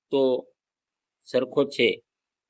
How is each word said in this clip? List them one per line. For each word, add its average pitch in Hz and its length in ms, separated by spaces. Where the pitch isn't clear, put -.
તો 139 100
સરખો 131 360
છે, 131 240